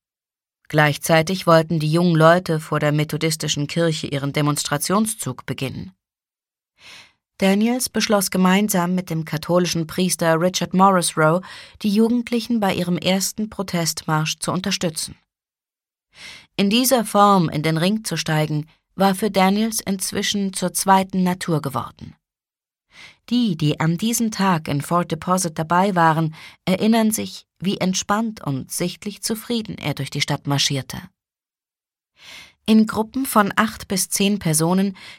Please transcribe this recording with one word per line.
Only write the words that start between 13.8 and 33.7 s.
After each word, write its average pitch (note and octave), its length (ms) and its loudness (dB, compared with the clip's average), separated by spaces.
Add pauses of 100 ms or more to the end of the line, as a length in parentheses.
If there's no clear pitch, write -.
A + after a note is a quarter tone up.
zu - 120 -6
unterstützen. F#3 640 -4 (1400)
In G3 140 2
dieser B3 340 2
Form G3+ 460 4
in D3+ 120 -4
den D#3+ 140 0
Ring G3+ 260 0
zu - 140 -6
steigen, D3+ 500 -2 (280)
war F#3+ 200 2
für G#3 160 -2
Daniels G3+ 500 2
inzwischen G3 760 -4
zur F3+ 180 -4
zweiten F#3+ 500 2
Natur F3+ 380 0
geworden. - 560 -8 (1120)
Die, A#3 280 0
die D3+ 240 0
an E3 180 0
diesem A3+ 320 -2
Tag F#3+ 380 0
in D3 120 -2
Fort E3+ 300 -2
Deposit F3+ 480 -2
dabei F3 380 2
waren, D#3+ 380 2 (300)
erinnern A3 460 2
sich, G3+ 360 -8 (120)
wie F#3 200 -4
entspannt G#3 640 -2
und C3+ 300 -6
sichtlich F3+ 500 -8
zufrieden A3 560 -6
er C#3+ 180 -6
durch C3+ 160 -8
die D3 100 -6
Stadt - 260 -4
marschierte. C#3 520 -4 (1700)
In A3 200 6
Gruppen A3 400 -4
von G3+ 300 2
acht - 320 -4